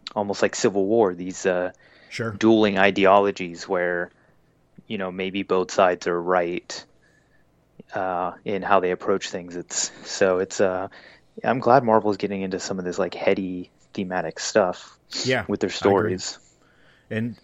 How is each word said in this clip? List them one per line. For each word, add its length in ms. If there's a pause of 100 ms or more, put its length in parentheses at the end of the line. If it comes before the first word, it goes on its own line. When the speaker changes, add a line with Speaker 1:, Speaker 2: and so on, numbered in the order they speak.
(140)
Speaker 1:
almost 260
like 140
Civil 320
War, 280
these, 300
uh, 280 (360)
Speaker 2:
Sure. 220
Speaker 1:
dueling 480
ideologies 880
where, 420 (760)
you 100
know, 140
maybe 320
both 300
sides 340
are 160
right, 640 (1080)
uh, 380 (120)
in 180
how 180
they 120
approach 360
things. 280
It's, 340 (140)
so 340
it's, 220
uh, 280 (560)
I'm 140
glad 260
Marvel's 320
getting 260
into 180
some 180
of 60
this, 140
like, 160
heady 560 (220)
thematic 460
stuff 600 (260)
Speaker 2:
Yeah, 240
Speaker 1:
with 120
their 80
Speaker 2:
I 40
agree. 40 (400)
Speaker 1:
stories. 220 (720)
Speaker 2:
And 340